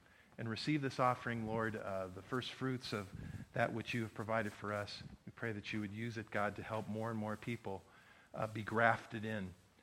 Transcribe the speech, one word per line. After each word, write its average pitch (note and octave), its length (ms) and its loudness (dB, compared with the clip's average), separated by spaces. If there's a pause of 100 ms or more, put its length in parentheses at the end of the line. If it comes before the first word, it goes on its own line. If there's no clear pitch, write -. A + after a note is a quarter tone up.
(380)
And A#2 120 -2
receive D3 320 2
this C3+ 180 0
offering, A#2+ 460 4
Lord, A2 300 2
uh, F#2+ 320 -2
the F#2 140 -10
first B2 320 -2
fruits C3 400 -2
of G2+ 160 0 (420)
that A#2 220 4
which A2+ 200 -2
you A#2+ 100 2
have A2 100 -6
provided A2 400 0
for G2+ 200 -4
us. G#2 300 -4 (220)
We - 80 -12
pray A#2 180 -4
that G#2 220 -4
you A2 80 0
would G2+ 100 -2
use A2 260 -4
it, G#2+ 140 -6
God, G#2 240 2
to G2+ 80 -6
help A2 240 -2
more A2 240 0
and A2+ 80 0
more G#2+ 160 0
people, G2+ 480 -6 (500)
uh, - 140 0
be A2 160 -2
grafted A2 600 6
in G2+ 280 -2 (300)